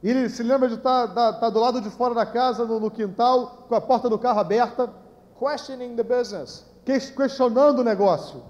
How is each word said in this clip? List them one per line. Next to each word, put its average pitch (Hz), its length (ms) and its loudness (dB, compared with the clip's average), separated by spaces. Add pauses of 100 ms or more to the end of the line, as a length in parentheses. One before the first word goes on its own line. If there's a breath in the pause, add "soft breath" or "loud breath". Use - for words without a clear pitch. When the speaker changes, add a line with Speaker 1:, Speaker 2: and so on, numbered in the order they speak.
Speaker 1:
E 190 80 -2
ele 254 200 2
se - 140 -8
lembra 254 260 2
de 226 80 -8
tá, 254 320 2
tá, 226 240 2
tá 226 160 0
do 214 100 0
lado 240 220 2
de 208 80 -8
fora 240 260 -2
da 226 100 2
casa, 233 380 0
no, 226 160 -2
no 214 100 -2
quintal, 233 800 0
com 233 80 0
a 214 60 2
porta 247 260 0
do 220 100 0
carro 226 220 0
aberta. 233 500 0 (480)
Speaker 2:
Questioning 247 600 -6
the 233 60 0
business. 208 640 -4 (200)
Speaker 1:
Que-, 269 260 -2
questionando 262 680 2
o 254 40 2
negócio. 190 680 0